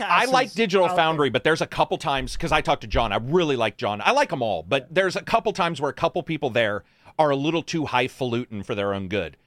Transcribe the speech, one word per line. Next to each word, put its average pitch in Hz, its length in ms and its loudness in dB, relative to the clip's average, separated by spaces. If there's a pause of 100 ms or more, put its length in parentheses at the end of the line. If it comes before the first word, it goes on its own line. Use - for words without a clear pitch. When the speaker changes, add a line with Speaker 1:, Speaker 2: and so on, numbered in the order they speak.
Speaker 1:
I 196 240 4
like 262 240 2
Speaker 2:
jackasses - 60 -18
Speaker 1:
Digital 190 320 2
Speaker 2:
out - 20 2
there? 180 80 -4
Speaker 1:
Foundry, 160 340 2
but - 140 0
there's 160 180 2
a 151 60 -2
couple 165 300 0
times, 135 380 -4
'cause 156 160 -4
I 156 80 4
talked 151 220 0
to 117 60 -10
John, 113 240 0
I 98 40 0
really 143 400 0
like 110 200 0
John. 104 280 -4
I - 60 4
like 262 220 2
'em 135 100 -4
all, 95 220 -2
but 135 280 -4
there's 180 240 0
a 190 60 -6
couple 226 300 0
times 170 280 -4
where 143 100 -2
a - 40 -6
couple 170 300 -2
people 151 260 -4
there 107 320 0 (360)
are 151 120 4
a 139 60 4
little 156 260 0
too 156 240 -2
highfalutin 123 800 -2
for 120 100 -6
their 101 180 0
own 98 160 -4
good. 87 280 -4 (100)